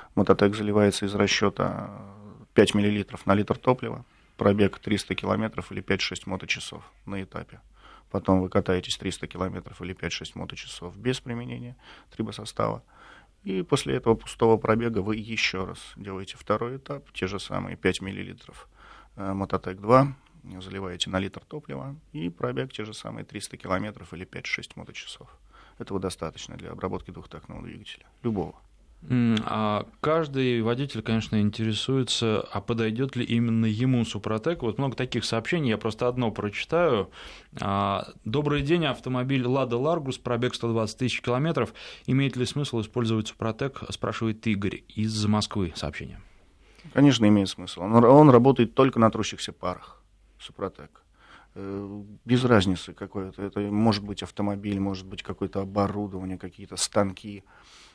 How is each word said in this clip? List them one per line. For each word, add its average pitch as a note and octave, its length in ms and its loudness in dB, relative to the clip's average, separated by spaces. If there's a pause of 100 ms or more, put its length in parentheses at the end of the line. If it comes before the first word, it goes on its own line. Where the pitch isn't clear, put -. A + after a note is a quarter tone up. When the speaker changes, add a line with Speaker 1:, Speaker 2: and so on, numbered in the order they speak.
(140)
Speaker 1:
Мототек G2+ 400 6
заливается G#2 520 4
из G2 80 -4
расчета G2+ 760 0 (600)
пять G#2 220 8
миллилитров G#2 520 0
на G2 80 6
литр G2+ 220 2
топлива. A#2+ 480 0 (320)
Пробег G2+ 420 4
триста G#2 360 -2
километров G2+ 580 -4
или G2+ 80 -8
пять-шесть - 460 -4
моточасов - 560 -8 (240)
на G2 160 -8
этапе. - 380 -14 (500)
Потом F#2+ 320 2
вы F2+ 80 -2
катаетесь F#2+ 480 0
триста - 280 -8
километров F#2 540 -8
или F2 140 -8
пять-шесть - 420 -10
моточасов F2+ 600 -12
без A#2+ 240 -2
применения A#2+ 560 -10 (380)
трибосостава. A2 680 -4 (600)
И F#3+ 180 -4
после C#3 340 0
этого A#2 180 4
пустого A2+ 420 2
пробега A2 460 0
вы G#2+ 140 -2
еще G#2+ 500 -4
раз - 300 -14
делаете G2 420 -12
второй A#2 400 -2
этап, C#3 340 -12
те - 140 -4
же G2 120 -4
самые F#2+ 380 -6
пять F#2 240 0
миллилитров, F#2+ 680 -14 (480)
э, G2 180 -6
Мототек F#2+ 460 -4
два, C3 340 6 (460)
заливаете F#2+ 500 -8
на F#2+ 100 0
литр F#2+ 240 -6
топлива, C#3 500 -12 (180)
и E3 180 -6
пробег B2+ 420 -6
те G#2+ 140 -10
же G#2+ 80 -14
самые A2 320 -12
триста - 320 -14
километров F#2 560 -6
или F2 100 -12
пять-шесть - 520 -10
моточасов. - 520 -18 (500)
Этого G2 220 -6
достаточно E2 560 -8
для E2 140 -14
обработки F#2 400 -8
двухтактного D#2+ 520 -16
двигателя, E2 440 -18 (160)
любого. G2+ 320 -2 (540)
Speaker 2:
М, A#2+ 360 4
а G#2+ 420 -2 (140)
каждый C3+ 640 0
водитель, A#2+ 400 -2
конечно, A2 380 0
интересуется, A2+ 1000 0
а - 220 -6
подойдет A#2 540 0
ли A#2+ 80 -2
именно A2+ 420 2
ему A#2+ 380 4
Супротек. A2 580 -2
Вот A2+ 160 -2
много C3+ 180 -2
таких B2+ 300 -2
сообщений, C3 420 0
я A2 80 2
просто A2+ 320 -2
одно B2 220 0
прочитаю. G#2+ 800 0 (500)
А, G2 480 0 (160)
«Добрый C#3+ 380 0
день, D#3+ 240 2
автомобиль B2+ 580 0
Лада B2 320 2
Ларгус, C#3 400 -2
пробег B2 380 -2
сто A#2 160 -2
двадцать A2 280 0
тысяч B2+ 220 -2
километров. C3 540 0 (320)
Имеет C3+ 300 2
ли B2 100 0
смысл C3+ 340 -4
использовать A2 480 0
Супротек?» A2+ 640 -6
спрашивает A2 560 -4
Игорь G2+ 420 -2
из G#2+ 380 -2
Москвы G#2+ 500 0
сообщение. - 440 -8 (720)
Speaker 1:
Конечно, B2 340 6
имеет G2+ 220 6
смысл. F2+ 320 -10
Он G#2+ 140 4
р-, A#2 120 10
он C#3 220 12
работает B2 440 8
только C3+ 240 4
на A2 120 8
трущихся G2+ 420 -6
парах, - 500 -10 (360)
Супротек. - 640 -12 (520)
Э, G2 480 -8 (220)
без B2 200 4
разницы G2 500 4
какой G2 340 -8
это. F#2+ 140 -12
Это G2+ 180 -6
может G#2 420 2
быть G2+ 200 -8
автомобиль, G2+ 580 -4
может F#2+ 260 -6
быть F#2+ 160 -14
какое-то G2 380 -6
оборудование, G2 800 -4
какие-то F#2+ 380 -14
станки. G2+ 680 -2 (500)